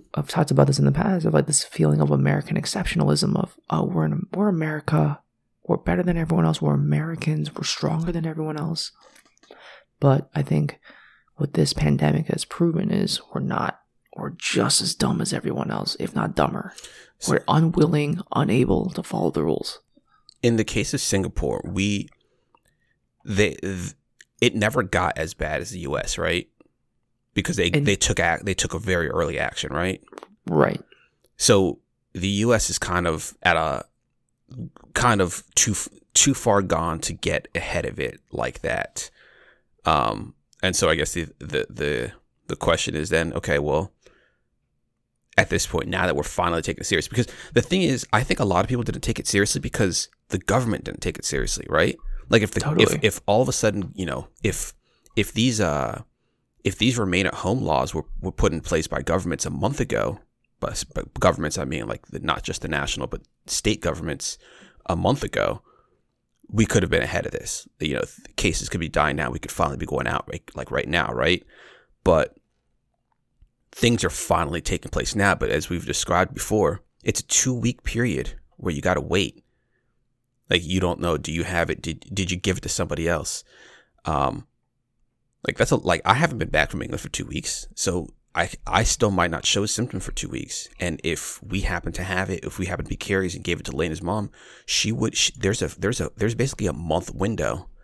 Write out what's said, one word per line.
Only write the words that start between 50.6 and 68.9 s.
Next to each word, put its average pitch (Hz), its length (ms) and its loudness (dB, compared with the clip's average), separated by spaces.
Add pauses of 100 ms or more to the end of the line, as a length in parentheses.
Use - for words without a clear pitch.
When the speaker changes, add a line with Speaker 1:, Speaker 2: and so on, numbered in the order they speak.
Speaker 2:
didn't - 160 -10
take - 180 -2
it - 60 -14
seriously, - 460 -2
right? 78 260 2 (320)
Like, 110 140 6
if 104 80 0
the, - 100 0
Speaker 1:
Totally. 147 220 4
Speaker 2:
if, 143 200 4
if - 240 0
all 107 140 4
of 131 80 2
a 165 40 -2
sudden, 101 420 0
you 92 100 -4
know, 67 240 -6 (140)
if, - 320 -2 (420)
if - 160 0
these, 113 280 2
uh, 73 420 0 (600)
if 98 140 0
these 120 220 2
remain 95 280 2
at - 80 -2
home 110 280 -2
laws 73 320 0
were, 78 100 -4 (160)
were 92 100 -4
put 90 220 2
in 80 80 -2
place 80 260 -2
by 67 140 -4
governments 82 460 -2
a - 40 -6
month 110 300 -2
ago, - 400 -2 (380)
but, - 260 -6 (100)
but - 200 -8
governments, - 420 2
I 78 80 -4
mean, 65 240 -6
like, - 200 -8
the, - 100 -10
not - 240 -2
just - 180 -6
the - 80 -8
national, 71 380 -2
but - 160 -10 (240)
state - 340 -2
governments 80 560 -4 (500)
a - 80 0
month 92 300 2
ago, - 380 -2 (840)
we 104 180 4
could 104 160 4
have 87 80 0
been - 120 4
ahead - 220 -2
of - 80 -6
this. - 340 -8 (120)
You 76 160 -2
know, - 80 -2
th-, - 340 -10
cases - 320 0
could 87 120 -2
be 82 80 -4
dying 73 280 2